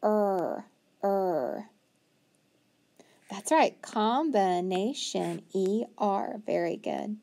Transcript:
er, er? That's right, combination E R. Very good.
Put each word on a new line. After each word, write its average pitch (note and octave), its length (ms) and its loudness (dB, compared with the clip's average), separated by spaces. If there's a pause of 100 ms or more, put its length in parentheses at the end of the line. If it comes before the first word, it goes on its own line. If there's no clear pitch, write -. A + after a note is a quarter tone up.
er, G3+ 640 0 (360)
er? F#3+ 680 0 (1600)
That's G3+ 220 -4
right, D#4 280 4
combination G3 1600 0 (120)
E G3 300 0 (140)
R. G#3 460 -2
Very E3+ 320 -2
good. G#3 460 -6